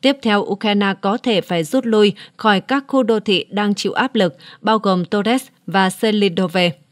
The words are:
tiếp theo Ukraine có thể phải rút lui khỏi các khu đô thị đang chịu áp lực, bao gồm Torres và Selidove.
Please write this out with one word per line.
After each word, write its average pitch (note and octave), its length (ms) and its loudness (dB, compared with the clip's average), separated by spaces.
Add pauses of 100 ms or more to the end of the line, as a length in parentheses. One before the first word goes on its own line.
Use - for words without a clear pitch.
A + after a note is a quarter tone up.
tiếp C#4 200 0
theo G#3 200 0
Ukraine G3+ 600 -2
có G3+ 160 0
thể G#3+ 240 0
phải E3+ 220 -2
rút B3 220 -2
lui G#3+ 280 4 (240)
khỏi G3+ 240 2
các C4+ 260 -4
khu C4+ 160 0
đô A3 160 0
thị G3+ 300 -2
đang G3+ 240 -2
chịu G3 200 -6
áp C4 220 -2
lực, G3 220 0 (240)
bao A3 180 2
gồm F#3 260 0
Torres G#3 400 -2 (220)
và F#3 220 2
Selidove. F#3 840 0 (200)